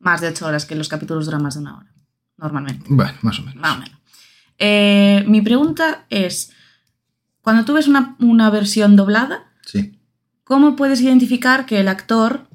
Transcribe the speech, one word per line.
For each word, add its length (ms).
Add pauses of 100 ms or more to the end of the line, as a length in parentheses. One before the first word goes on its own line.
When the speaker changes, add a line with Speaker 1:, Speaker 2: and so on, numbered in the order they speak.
Speaker 1:
Más 200
de 80
ocho 180
horas, 200
que 80
los 140
capítulos 380
duran 160
más 120
de 60
una 180
hora, 140 (440)
normalmente. 520
Speaker 2:
Bueno, 240 (100)
más 160
o 40
menos. 180
Speaker 1:
Más 160
o 40
menos. 180 (600)
Eh, 680
mi 140
pregunta 680
es, 400 (920)
cuando 220
tú 100
ves 140
una, 320
una 300
versión 440
doblada, 580 (120)
Speaker 2:
Sí. 340 (460)
Speaker 1:
¿cómo 320
puedes 240
identificar 680
que 140
el 80
actor, 680